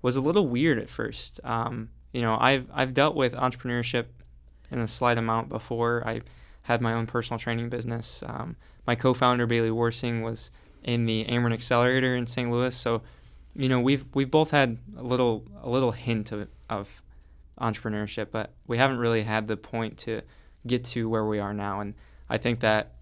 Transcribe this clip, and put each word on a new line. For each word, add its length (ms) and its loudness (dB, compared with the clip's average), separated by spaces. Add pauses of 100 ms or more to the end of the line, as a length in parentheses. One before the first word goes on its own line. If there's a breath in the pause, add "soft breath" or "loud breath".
was 140 2
a 60 2
little 260 2
weird 300 4
at 120 -6
first. 540 -10
Um, 460 -4 (220)
you 100 -2
know, 180 2
I've, 340 4
I've 200 -2
dealt 220 4
with 180 2
entrepreneurship 720 -2 (640)
in 100 -4
a 80 -2
slight 300 2
amount 320 0
before. 560 -2
I 160 -4 (420 soft breath)
had 180 2
my 120 2
own 140 -2
personal 320 -4
training 300 -4
business. 560 -6
Um, 300 -8 (300 soft breath)
my 100 2
co-founder, 520 4
Bailey 240 2
Warsing, 500 0
was 300 -8 (320 soft breath)
in 220 2
the 200 0
Ameren 280 2
Accelerator 640 2
in 120 -2
Saint 240 -2
Louis. 240 0
So, 260 0 (540 soft breath)
you 140 0
know, 100 4
we've, 340 2
we've 160 2
both 220 4
had 260 4 (200)
a 60 -12
little, 420 2 (180)
a 60 -6
little 220 2
hint 400 -4
of, 160 -8 (220)
of 320 -8 (600 soft breath)
entrepreneurship, 680 -4
but 220 -6 (140)
we 100 0
haven't 200 4
really 260 2
had 240 -2
the 80 -2
point 420 -6
to 240 -6 (460 soft breath)
get 160 0
to 240 -4
where 180 0
we 140 0
are 140 -4
now. 260 -4
And 140 -6 (360 soft breath)
I 80 0
think 220 0
that 420 2